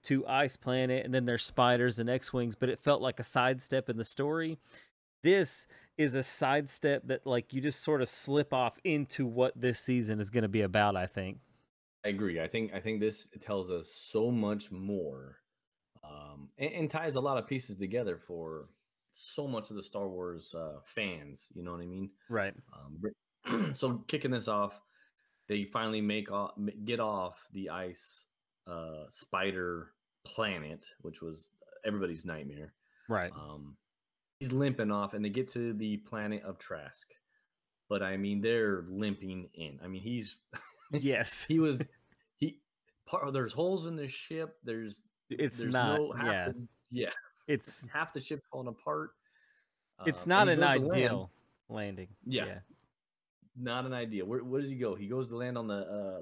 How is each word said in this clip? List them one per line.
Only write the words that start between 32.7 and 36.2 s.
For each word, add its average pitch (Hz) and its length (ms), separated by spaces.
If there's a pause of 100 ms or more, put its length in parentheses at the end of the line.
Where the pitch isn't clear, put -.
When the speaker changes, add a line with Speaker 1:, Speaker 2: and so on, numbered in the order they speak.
Speaker 1:
Right. 92 260
Speaker 2:
Um, 76 440 (640)
he's 127 100
limping 127 400
off, 101 220
and 104 100
they 104 60
get 127 200
to 117 240
the 107 240
planet 107 460